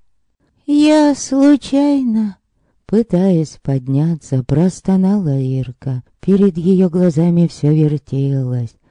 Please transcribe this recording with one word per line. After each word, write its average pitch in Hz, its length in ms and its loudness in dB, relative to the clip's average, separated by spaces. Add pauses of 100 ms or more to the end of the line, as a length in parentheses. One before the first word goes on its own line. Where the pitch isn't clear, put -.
(680)
"Я 294 480 2
случайно", 269 1200 0 (500)
пытаясь 185 720 0
подняться, 135 840 -4
простонала 185 960 0
Ирка. 131 640 -6 (160)
Перед 190 380 0
ее 185 320 2
глазами 170 580 2
все - 240 -2
вертелось, 139 1040 -2 (180)